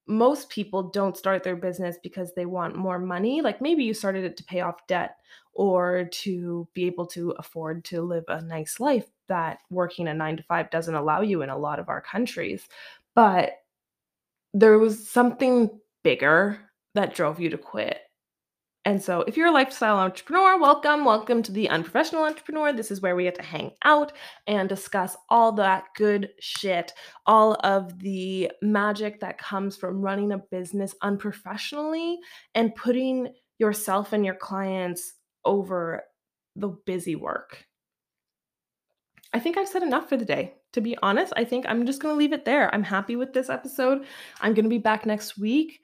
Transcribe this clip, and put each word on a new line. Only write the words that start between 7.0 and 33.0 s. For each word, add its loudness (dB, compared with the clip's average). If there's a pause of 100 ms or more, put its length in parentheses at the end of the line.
to -6
afford -10
to -6
live -4
a -4
nice -8
life 2 (220)
that -4 (100)
working -2
a -2
nine-to-five -2
doesn't -2
allow 2
you 0
in -6
a -6
lot -4
of -10
our -4
countries, -6 (460)
but 6 (1000)
there 10
was 2
something 4 (340)
bigger 4 (360)
that 0
drove -2
you -2
to -6
quit. -6 (840)
And 2
so -2
if -4
you're 4
a 6
lifestyle 2
entrepreneur, 2
welcome, 4
welcome 2
to -8
the -2
Unprofessional 0
Entrepreneur. -2
This -6
is -6
where 0
we 0
get -2
to -12
hang -8 (120)
out 4 (340)
and 0
discuss -4 (120)
all 6
that 2 (140)
good 2 (100)
shit, -4 (320)
all 8
of 0
the -4 (120)
magic 0
that -8
comes -6
from -6
running -2
a -2
business -6
unprofessionally -6 (360)
and 2
putting -2 (240)